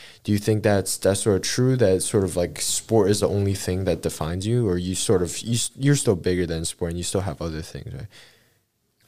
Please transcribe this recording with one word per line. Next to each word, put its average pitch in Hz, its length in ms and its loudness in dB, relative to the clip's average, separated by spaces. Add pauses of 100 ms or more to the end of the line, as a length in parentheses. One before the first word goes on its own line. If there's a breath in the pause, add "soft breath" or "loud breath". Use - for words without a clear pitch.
(240 loud breath)
Do 107 80 0
you 101 60 4
think 107 240 2
that's, 101 360 2
that's 98 240 2
sort 101 140 4
of 82 60 -2
true, 127 340 2
that 95 260 4
sort 104 220 2
of, 87 120 -4
like, 87 240 -2
sport 104 500 2
is 101 100 2
the 92 80 2
only 98 260 0
thing 95 300 -4
that 87 180 0
defines 85 440 -4
you, 117 220 0
or 90 80 0
you 90 180 -4
sort 113 280 2
of, - 160 -4
you 117 160 -4
s-, - 220 -2
you're 139 200 4
still 110 200 2
bigger 90 280 0
than 82 220 -4
sport - 240 -6
and 87 80 -6
you 87 60 -6
still 95 180 -2
have 90 180 -8
other 80 220 -6
things, - 320 -14
right? - 120 -12 (1000 loud breath)